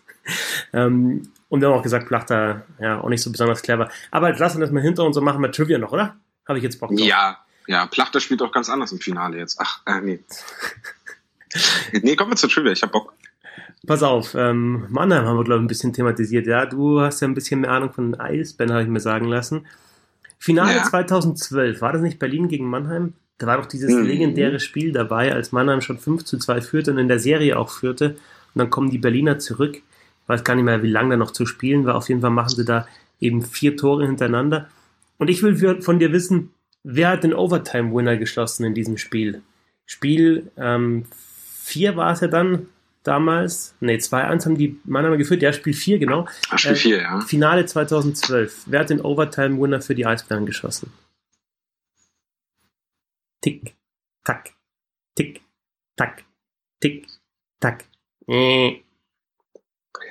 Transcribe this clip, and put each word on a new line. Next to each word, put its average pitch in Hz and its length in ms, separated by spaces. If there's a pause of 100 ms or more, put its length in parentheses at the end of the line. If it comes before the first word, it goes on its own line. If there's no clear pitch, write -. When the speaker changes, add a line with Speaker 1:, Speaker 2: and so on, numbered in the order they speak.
(720)
Speaker 1:
Ähm, 123 580 (180)
und 139 120
wir 143 80
haben 135 60
auch 120 60
gesagt, 120 260
Plachter, 110 580 (140)
ja, 110 220
auch - 80
nicht 120 140
so 120 80
besonders 117 320
clever. 117 260 (220)
Aber 170 180
jetzt 156 100
lassen 160 200
wir 160 60
das 139 60
mal 139 120
hinter 170 220
uns 151 120
und 139 60
machen 143 180
wir 131 100
Trivia 151 280
noch, 107 120
oder? 196 260 (300)
Habe 139 120
ich 120 40
jetzt 123 160
Bock - 120
drauf. 104 80
Speaker 2:
Ja, 98 380 (280)
ja, 90 220
Plachter - 320
spielt 131 240
auch 117 80
ganz 120 180
anders 127 220
im 92 80
Finale 87 400
jetzt. 85 200
Ach, - 280
äh, 98 140
nee. 95 220
<laughs> - 60 (1700)
Nee, 143 120
kommen 202 160
wir 240 40
zur - 140
Trivia, 131 240
ich - 100
hab 107 80
Bock. - 220 (720)
Speaker 1:
Pass 147 160
auf, 123 320
ähm, 120 540
Mannheim 143 360
haben 117 120
wir, 120 80
glaub 117 140
ich, 113 40
ein 117 40
bisschen 113 260
thematisiert. 117 540
Ja, 120 180
du 143 340
hast 143 220
ja 139 60
ein 131 60
bisschen 135 280
mehr 127 100
Ahnung 127 220
von 120 260
Eisbären, 127 540
habe 117 100
ich 110 60
mir 113 100
sagen 110 280
lassen. 123 380 (720)
Finale 180 380
Speaker 2:
Ja. 180 80
Speaker 1:
zweitausendzwölf, 165 1000
war 120 120
das 160 80
nicht 165 180
Berlin 156 300
gegen 131 200
Mannheim? 170 440 (240)
Da 117 100
war 123 100
doch 139 100
dieses 131 260
Speaker 2:
Mhm. 120 100
Speaker 1:
legendäre 143 560
Spiel 156 320
dabei, 120 420
als 123 200
Mannheim 131 260
schon 123 180
fünf 165 280
zu - 120
zwei 120 240
führte 151 300
und 143 60
in 127 100
der 123 120
Serie 143 380
auch 113 120
führte. 127 400
Und - 500
dann 123 100
kommen 135 200
die 127 80
Berliner 135 420
zurück. 143 380
Ich - 60 (460)
weiß 117 140
gar 123 120
nicht 123 100
mehr, 113 180
wie 113 80
lange 117 200
da 123 60
noch 113 140
zu - 140
spielen 135 400
war. 123 100
Auf 117 140
jeden 127 120
Fall 120 100
machen 120 180
sie 120 160
da 113 200 (360)
eben 120 220
vier 143 340
Tore 143 280
hintereinander. 135 600 (500)
Und 151 120
ich 175 120
will 208 140
für, 180 260
von 175 180
dir 165 120
wissen, 180 400 (320)
wer 147 280
hat 180 120
den 165 100
Overtime-Winner 123 840
geschossen 113 480
in 110 80
diesem 110 240
Spiel? 107 440 (440)
Spiel, 160 720
ähm, 120 540
vier - 840
war 170 160
es 170 80
ja 175 80
dann 175 400 (360)
damals. 160 800
Nee, 117 180
zwei 131 240
eins 165 240
haben 160 100
die 147 260
Mannheimer 151 340
geführt. 147 260
Ja, 143 100
Spiel 143 220
vier, 202 240
genau. 151 280 (220)
Speaker 2:
Ach, - 80
Spiel 120 140
Speaker 1:
Äh, 107 40
Speaker 2:
vier, 101 260
ja. 92 200
Speaker 1:
Finale 156 460
zweitausendzwölf. 147 960
Wer 139 140
hat 151 100
den 151 120
Overtime-Winner 139 800
für - 120
die 120 140
Eisbären 110 400
geschossen? - 440 (2500)
Tick, - 340 (480)
tack, - 300 (600)
tick, - 260 (540)
tack, - 280 (560)
tick, 143 280 (520)
tack. 117 260 (420)
Äh. 127 500 (1300)